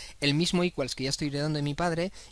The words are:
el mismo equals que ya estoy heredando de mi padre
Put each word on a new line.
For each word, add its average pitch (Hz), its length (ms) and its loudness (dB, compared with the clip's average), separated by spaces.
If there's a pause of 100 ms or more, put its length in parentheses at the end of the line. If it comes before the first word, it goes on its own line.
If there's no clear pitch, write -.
(200)
el 143 140 4
mismo 175 280 4
equals 151 320 -2
que 131 100 -4
ya 135 60 -2
estoy 147 180 -2
heredando 147 280 -2
de 147 60 -2
mi 147 120 0
padre 170 380 0 (200)